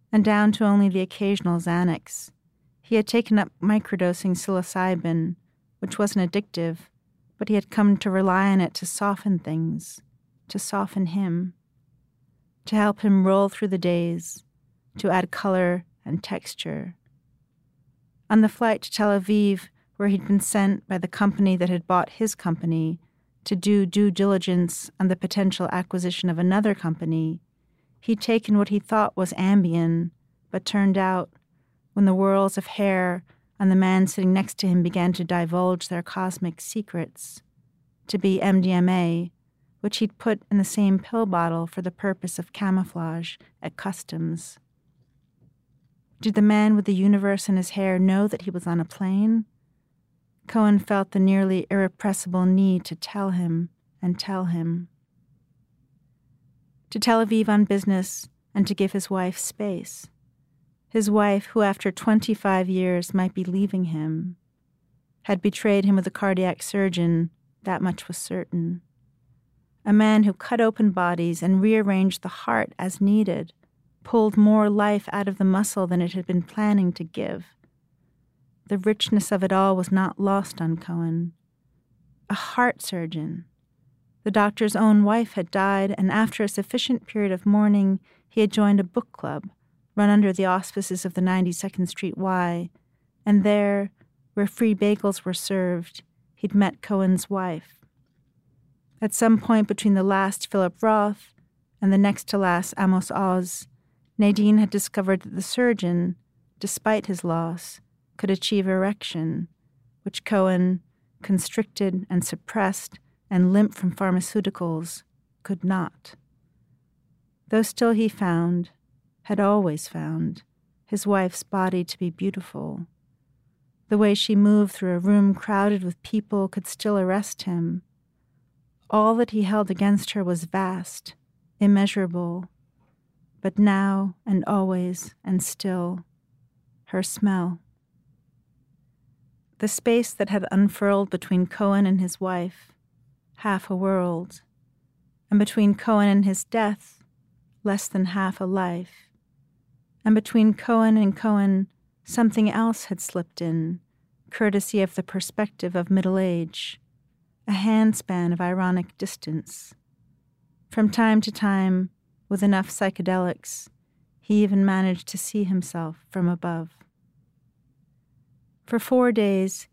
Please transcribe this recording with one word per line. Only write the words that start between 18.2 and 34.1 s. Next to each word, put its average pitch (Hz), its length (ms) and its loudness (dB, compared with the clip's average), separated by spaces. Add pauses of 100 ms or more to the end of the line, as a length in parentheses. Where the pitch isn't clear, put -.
On 214 100 6
the 214 80 6
flight 220 340 -2
to - 80 -14
Tel 202 300 2
Aviv, 202 480 0 (280)
where 202 120 0
he'd 196 180 0
been 202 140 2
sent 196 460 0
by 185 120 -4
the 180 100 -6
company 202 480 2
that 180 120 0
had 175 180 -2
bought 180 240 0
his 220 240 -4
company 165 640 -2 (460)
to 202 120 -4
do 196 300 2
due 202 240 2
diligence 180 800 0 (100)
on 190 80 2
the 180 80 0
potential 190 560 -2
acquisition 180 560 -4
of 165 100 -2
another 196 360 2
company, 160 640 -4 (600)
he'd 220 200 -2
taken 220 380 0
what 202 100 2
he 208 100 0
thought - 380 0
was 185 180 -2
Ambien, 170 760 2 (400)
but 185 140 -6
turned 196 340 0
out, 185 320 -2 (640)
when 202 100 4
the 190 80 6
whirls 196 460 2
of - 80 -8
hair 185 580 -2 (340)
and 190 120 4
the 185 60 6
man 190 300 4
sitting 185 260 0